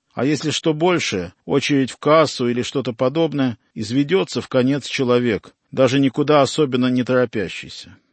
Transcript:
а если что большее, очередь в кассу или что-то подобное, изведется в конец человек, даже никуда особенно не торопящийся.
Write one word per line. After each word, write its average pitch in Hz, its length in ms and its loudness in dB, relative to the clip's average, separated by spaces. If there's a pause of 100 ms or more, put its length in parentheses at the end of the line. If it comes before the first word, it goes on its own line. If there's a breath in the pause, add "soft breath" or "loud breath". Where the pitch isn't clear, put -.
(120)
а 117 120 -4
если 147 260 -2
что 156 240 0
большее, 151 580 -2 (120)
очередь 139 480 0
в - 60 -20
кассу 143 500 2
или 120 140 0
что-то 127 300 -4
подобное, 139 640 -2 (180)
изведется 139 680 -2
в - 80 -8
конец 131 400 0
человек, 123 640 0 (160)
даже 131 300 2
никуда 139 420 2
особенно 127 440 0
не 127 180 0
торопящийся. 107 920 -4 (160)